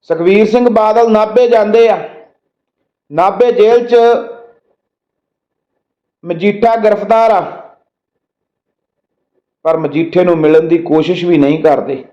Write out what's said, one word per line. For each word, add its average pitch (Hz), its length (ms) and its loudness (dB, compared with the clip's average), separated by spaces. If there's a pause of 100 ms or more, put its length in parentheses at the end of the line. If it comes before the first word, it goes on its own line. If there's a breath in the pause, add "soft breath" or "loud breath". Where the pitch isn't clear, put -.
ਸੁਖਬੀਰ 185 440 0
ਸਿੰਘ 240 240 0
ਬਾਦਲ 220 420 0
ਨਾਭੇ 214 360 0
ਜਾਂਦੇ 226 420 2
ਆ, 185 200 -4 (1000)
ਨਾਭੇ 196 400 0
ਜੇਲ੍ਹ 240 360 2
'ਚ 240 80 0 (2250)
ਮਜੀਠਾ 202 500 -2
ਗ੍ਰਿਫਤਾਰ 214 560 0
ਆ, 185 100 0 (2250)
ਪਰ 160 140 0
ਮਜੀਠੇ 160 460 -2
ਨੂੰ 175 140 0
ਮਿਲਣ 156 300 2
ਦੀ 170 100 0
ਕੋਸ਼ਿਸ਼ 160 480 -2
ਵੀ 170 120 0
ਨਹੀਂ 147 260 0
ਕਰਦੇ। 131 500 -2